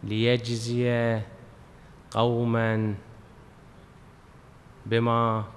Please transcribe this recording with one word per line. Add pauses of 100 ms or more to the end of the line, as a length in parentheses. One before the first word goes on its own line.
ليجزي (920)
قوماً (1900)
بما (140)